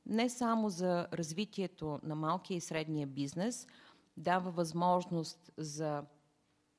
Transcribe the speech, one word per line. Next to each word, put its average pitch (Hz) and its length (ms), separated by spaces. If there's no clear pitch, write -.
не 226 220
само 226 420
за 175 420
развитието 160 880
на 156 120
малкия 170 420
и 165 40
средния 156 460
бизнес, 143 600
дава 180 340
възможност 170 1080
за 147 460